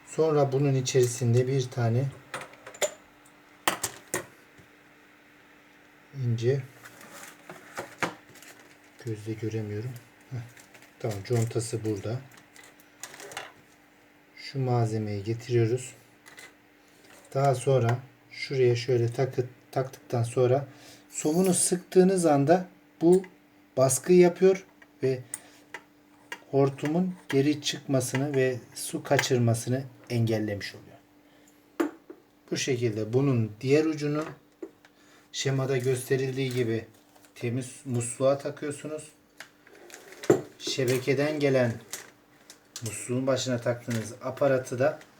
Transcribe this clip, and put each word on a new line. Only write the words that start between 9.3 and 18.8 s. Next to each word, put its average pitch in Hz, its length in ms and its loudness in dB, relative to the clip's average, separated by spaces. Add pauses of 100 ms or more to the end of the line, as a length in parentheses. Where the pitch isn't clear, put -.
göremiyorum. 110 580 -6 (400)
Heh, 127 60 -8 (600)
tamam, 107 260 -6
contası 117 600 -2
burada. 107 360 -4 (2250)
Şu - 220 -10
malzemeyi 110 680 0
getiriyoruz. 117 680 0 (1400)
Daha 139 200 2
sonra 123 440 2 (320)
şuraya 123 460 0
şöyle 117 360 0